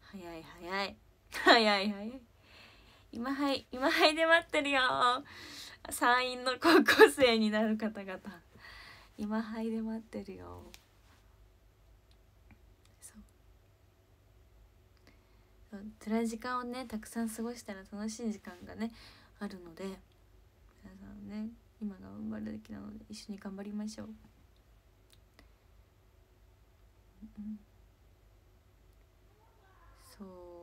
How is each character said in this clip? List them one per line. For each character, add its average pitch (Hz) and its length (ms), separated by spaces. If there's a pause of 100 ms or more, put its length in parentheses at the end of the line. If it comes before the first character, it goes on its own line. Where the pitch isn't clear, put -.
早 175 360
い 160 60
早 175 420
い。 - 120 (340)
早 220 500
い 208 100
早 202 140
い。 247 160 (920)
今 240 200
は 277 200
い、 - 180
今 262 200
は 320 160
い 311 80
で 330 120
待 330 200
っ - 40
て 302 120
る 285 80
よ。 277 100 (1080)
山 240 260
陰 254 200
の 254 240
高 330 240
校 - 240
生 247 300
に 214 120
な 214 120
る 220 140
方 220 260
々。 185 180 (960)
今 214 240
は 226 200
い 226 100
で 226 100
待 220 180
っ 226 40
て 208 220
る 190 120
よ。 90 280 (2250)
そ - 160
う。 214 40 (2500)
そ 208 60
う、 196 40 (240)
辛 220 180
い 233 40
時 226 120
間 254 200
を 247 60
ね、 247 220
た 220 120
く 214 80
さ 226 160
ん 226 80
過 226 120
ご 240 120
し 240 80
た 208 100
ら 190 80 (100)
楽 208 200
し 220 100
い 226 120
時 202 80
間 180 140 (120)
が - 80
ね、 220 160 (480)
あ 202 80
る 196 140
の 170 140
で、 190 240 (920)
皆 190 80
さ 196 160
ん 202 160
ね、 214 220 (320)
今 202 140
が 196 120
頑 214 220
張 214 80
る 214 140 (120)
時 - 80
な 202 80
の 208 160
で、 214 140
一 214 140
緒 - 80
に 196 60
頑 196 160
張 196 80
り 208 100
ま 208 140
し 214 140
ょ 202 40
う。 214 40 (3250)
う - 40
ん。 214 160 (2500)
そ 208 80
う 190 40 (340)